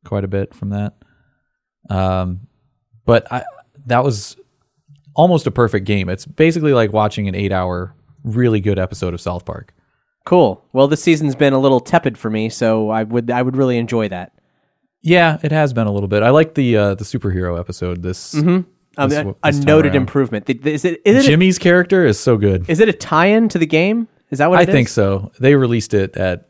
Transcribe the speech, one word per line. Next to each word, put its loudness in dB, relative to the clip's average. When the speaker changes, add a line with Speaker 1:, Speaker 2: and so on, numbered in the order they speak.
Speaker 1:
quite -6
a -6
bit -6
from -10
that. -8
Um, -2
but 2
I, -8
that 2
was -4
almost 2
a -2
perfect 0
game. -2
It's -8
basically 0
like 0
watching -2
an -6
eight-hour, -4
really 0
good -2
episode -6
of -12
South -8
Park. -14
Speaker 2:
Cool. 2
Well, 4
this -2
season's 0
been 2
a 2
little 2
tepid -2
for -8
me, -4
so -2
I -2
would, -4
I -2
would -4
really 0
enjoy -2
that. -12
Speaker 1:
Yeah, 2
it -2
has 0
been -2
a -2
little -4
bit. 0
I 4
like 4
the, 2
uh, 2
the -12
superhero -4
episode. -8
This, -10
Speaker 2:
Mm-hmm. 0
Um, 0
Speaker 1:
this 0
Speaker 2:
a, -2
Speaker 1:
w-, -6
Speaker 2:
a 2
Speaker 1:
this 0
time -2
Speaker 2:
noted 4
Speaker 1:
around. -2
Speaker 2:
improvement. -2
The, -2
the, -4
is -6
it, -2
is 4
it 4
a, 6
Speaker 1:
Jimmy's 4
character 4
is 2
so 2
good. 0
Speaker 2:
is 0
it 6
a 0
tie-in 2
to -4
the 0
game? 0
Is -8
that 2
what 4
Speaker 1:
I 6
Speaker 2:
it 2
Speaker 1:
think 2
Speaker 2:
is? -12
Speaker 1:
so. -2
They 4
released 0
it -2
at -4